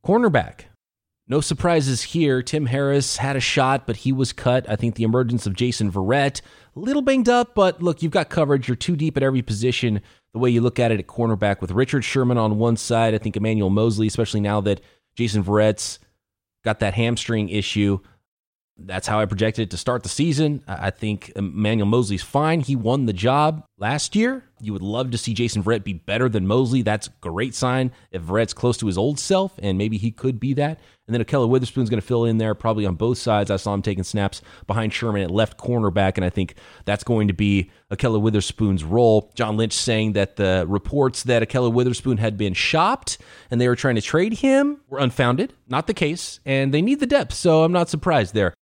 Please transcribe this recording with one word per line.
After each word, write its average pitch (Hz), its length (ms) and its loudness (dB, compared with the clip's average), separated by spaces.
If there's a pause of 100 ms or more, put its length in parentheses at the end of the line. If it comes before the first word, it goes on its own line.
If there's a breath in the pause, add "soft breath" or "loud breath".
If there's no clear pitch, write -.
Cornerback. 185 580 2 (640)
No 139 120 0
surprises 147 640 0
here. 139 400 0
Tim 151 240 -2
Harris 139 520 0
had 135 180 -2
a 131 40 -2
shot, 135 460 0
but 113 120 -4
he 135 120 -2
was 131 220 0
cut. 127 360 0
I 107 60 -2
think 113 220 -2
the 113 80 -2
emergence 117 420 0
of 98 80 -2
Jason 117 360 -2
Verrett, 120 500 0 (340 soft breath)
a - 60 -14
little 277 200 -2
banged 262 280 2
up, 240 260 2
but 185 260 2
look, 170 220 0
you've 160 80 0
got 165 180 0
coverage. 143 380 2
You're 123 80 0
too 175 220 -2
deep 156 200 -2
at 135 60 0
every 131 180 2
position, 113 600 -2 (320 soft breath)
the 113 80 -6
way 127 100 4
you 117 100 4
look 120 200 0
at 117 100 2
it 110 80 2
at 95 80 -8
cornerback, 107 540 0
with 90 100 -6
Richard 127 340 0
Sherman 123 340 0
on 107 200 2
one 117 180 2
side. 113 380 0
I 107 40 0
think 107 180 -4
Emmanuel 107 340 0
Moseley, 107 380 2
especially 107 320 -2
now 104 220 0
that 98 180 -2 (340 soft breath)
Jason 107 300 0
Verrett's 107 560 2 (640)
got 110 160 -2
that 98 140 0
hamstring 113 560 0
issue, 101 500 0 (760 soft breath)
that's 92 280 -10
how 107 140 0
I 107 60 2
projected 110 380 -2
it 87 80 -8
to 90 40 -8
start 123 260 -4
the - 60 -10
season. 147 580 0
I, 95 220 -6
I - 20 -2
think 107 460 -6
Emmanuel 104 500 0
Moseley's 104 360 0
fine. 156 380 0
He 135 140 -2
won 123 320 0
the 107 60 0
job 143 520 0 (140)
last 131 380 -4
year. 247 280 0 (160)
You 107 120 -8
would 95 100 -6
love 120 280 -4
to 117 80 -4
see 117 160 -4
Jason 110 280 -2
Verrett 107 220 0
be 101 80 -6
better 110 360 -2
than 104 180 0
Moseley. 123 360 2
That's 107 260 -2
a - 120 -18
great 101 340 -6
sign 127 380 0 (180 soft breath)
if 90 120 -8
Verrett's 101 320 -2
close 120 240 0
to 113 80 -4
his 92 100 0
old 135 220 -2
self, 190 400 -2
and 95 180 -2
maybe 104 220 -2
he 110 120 -2
could 123 300 -4
be 135 140 -2
that. 147 260 -2 (260 soft breath)
And 113 80 -4
then 117 80 0
Ahkello 123 260 2
Witherspoon's 123 420 0
gonna 113 100 0
fill 117 240 0
in 113 140 2
there 110 160 0
probably 110 320 -2
on 90 80 0
both 120 240 0
sides. 104 320 0
I 98 60 0
saw 101 180 -2
him 98 80 -2
taking 95 220 -2
snaps 101 360 -2 (260 loud breath)
behind 110 280 -2
Sherman 104 280 -2
at 85 80 -4
left 107 280 0
cornerback, 98 580 0
and 95 80 -2
I 90 60 0
think - 240 -4 (300 loud breath)
that's 104 200 -2
going 107 240 2
to 95 60 0
be 101 360 0 (200 soft breath)
Ahkello 110 300 0
Witherspoon's 104 640 0
role. 110 500 4
John 107 220 -2
Lynch 113 180 0
saying 110 400 0
that 98 220 -2
the 92 300 2
reports 127 580 -2
that 117 220 2
Ahkello 123 260 0
Witherspoon 123 440 0
had 107 220 -2
been 101 160 0
shopped - 640 -2 (320 loud breath)
and 117 100 0
they 123 80 4
were 123 80 4
trying 127 200 0
to 107 60 0
trade 196 320 0
him 277 540 2
were 135 100 -8
unfounded. 131 540 2 (160)
Not 131 200 -2
the 214 60 0
case, - 520 -4
and 135 260 0
they 151 100 2
need 277 180 0
the 269 60 0
depth, 247 280 0
so 160 300 4
I'm 170 80 2
not 175 180 2
surprised 143 420 0
there 98 300 0